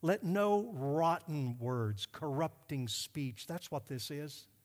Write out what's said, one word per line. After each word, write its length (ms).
Let 220
no 500
rotten 840
words, 520
corrupting 800
speech. 580
That's 240
what 180
this 240
is. 340